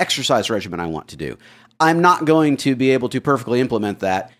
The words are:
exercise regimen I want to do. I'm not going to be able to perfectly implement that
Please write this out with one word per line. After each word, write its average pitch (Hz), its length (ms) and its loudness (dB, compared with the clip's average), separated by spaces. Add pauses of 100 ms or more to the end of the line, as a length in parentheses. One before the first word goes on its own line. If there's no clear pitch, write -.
exercise 123 500 0
regimen 92 300 -6
I 85 60 -4
want 80 220 -6
to - 80 -18
do. 67 220 -10 (400)
I'm 165 220 2
not 175 240 4
going 151 320 4
to 135 180 0
be 131 160 2
able 127 200 2
to 127 100 -4
perfectly 123 400 0
implement 107 400 -2
that 95 400 -2